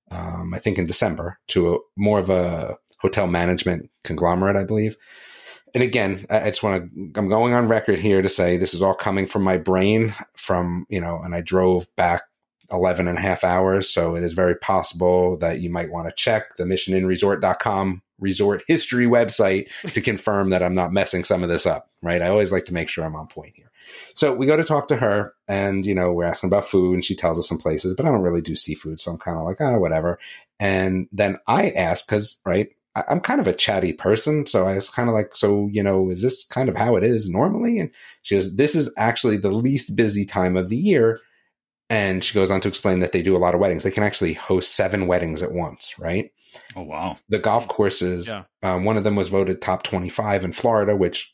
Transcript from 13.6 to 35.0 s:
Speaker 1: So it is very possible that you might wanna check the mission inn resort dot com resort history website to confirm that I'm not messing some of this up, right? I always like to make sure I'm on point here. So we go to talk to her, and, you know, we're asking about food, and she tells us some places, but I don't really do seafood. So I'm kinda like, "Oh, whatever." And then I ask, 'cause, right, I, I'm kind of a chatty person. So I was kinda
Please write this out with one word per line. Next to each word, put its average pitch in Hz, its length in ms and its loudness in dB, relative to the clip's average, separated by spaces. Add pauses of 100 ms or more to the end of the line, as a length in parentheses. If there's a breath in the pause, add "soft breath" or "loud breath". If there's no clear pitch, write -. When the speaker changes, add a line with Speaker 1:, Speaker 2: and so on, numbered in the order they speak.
Speaker 1:
So 85 260 0
it 85 80 -4
is 82 100 -4
very 90 220 2
possible 90 840 0
that 92 220 -2
you 87 120 -6
might 85 200 -6
wanna 85 240 -8
check - 420 -2
the 90 80 -4
mission 95 300 -2
inn 92 120 2
resort 98 340 2
dot 95 180 0
com 95 420 -2 (180)
resort 98 480 0
history 131 400 0
website 120 640 2 (240 loud breath)
to 104 80 -2
confirm 101 500 0
that 92 120 2
I'm 90 120 0
not 87 180 0
messing 95 300 0
some 90 200 0
of 87 60 -2
this 85 160 0
up, 78 240 -2 (120)
right? 87 200 0
I 87 80 0
always 101 220 2
like 92 140 0
to 87 80 -10
make 82 160 -4
sure 80 160 -6
I'm 78 100 -8
on 78 120 -12
point - 280 -18
here. - 160 -20 (440 loud breath)
So 143 180 2
we 127 140 -2
go 151 100 6
to 160 80 2
talk 147 240 0
to 139 80 2
her, 104 360 0 (140)
and, 98 380 0
you 101 100 0
know, 90 180 2
we're 87 120 0
asking 87 240 -2
about 101 180 2
food, 92 280 4
and 90 100 -2
she 95 100 -4
tells 85 240 0
us 80 100 -2
some 85 100 -4
places, 80 360 -2
but 135 100 -2
I 156 60 2
don't 107 100 2
really 87 200 0
do 80 140 -6
seafood. 78 440 -6
So 87 120 -8
I'm 82 80 -10
kinda 82 240 -6
like, 92 180 -4
"Oh, 127 180 2
whatever." 82 400 0 (400 loud breath)
And 95 540 0
then 98 340 0
I 143 240 2
ask, 87 380 -2
'cause, 107 360 -2
right, 98 240 0 (260)
I, - 140 -4
I'm 180 120 0
kind 277 200 0
of 175 60 0
a 107 60 4
chatty 92 400 0
person. 139 540 0
So 92 200 2
I 95 80 0
was 98 140 -4
kinda 120 240 0